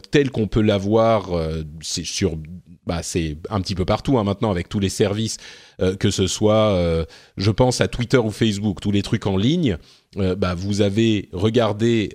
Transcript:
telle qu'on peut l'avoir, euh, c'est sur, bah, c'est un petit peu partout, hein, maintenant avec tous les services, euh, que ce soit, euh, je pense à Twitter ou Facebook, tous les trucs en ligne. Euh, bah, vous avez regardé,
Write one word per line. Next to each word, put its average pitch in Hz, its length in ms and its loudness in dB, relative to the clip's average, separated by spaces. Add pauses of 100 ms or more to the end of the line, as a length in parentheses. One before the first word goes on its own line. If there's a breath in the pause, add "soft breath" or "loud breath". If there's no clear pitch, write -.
(100)
telle 143 200 2
qu'on 110 180 -2
peut 110 140 2
l'avoir, 104 720 2
euh, 80 300 -2 (180)
c'est 82 260 -8
sur, 82 300 -2 (500)
bah, 85 180 -4
c'est 80 320 -4 (140)
un 107 100 -2
petit 92 160 -4
peu 92 80 -2
partout, 110 340 0
hein, 104 60 2
maintenant 101 260 0
avec 87 180 -2
tous 104 120 -4
les 95 80 0
services, 107 480 -2 (440 loud breath)
euh, 92 140 2
que 104 160 0
ce 92 160 0
soit, 107 460 2
euh, 85 320 0 (320 soft breath)
je 101 160 0
pense 127 280 2
à - 60 4
Twitter 120 320 0
ou 110 120 2
Facebook, 104 500 0
tous 101 100 -2
les 101 120 2
trucs - 240 -4
en 98 100 0
ligne. 127 400 2 (420 soft breath)
Euh, 92 160 0
bah, 92 200 0
vous 101 280 -2
avez 104 500 2
regardé, 110 840 0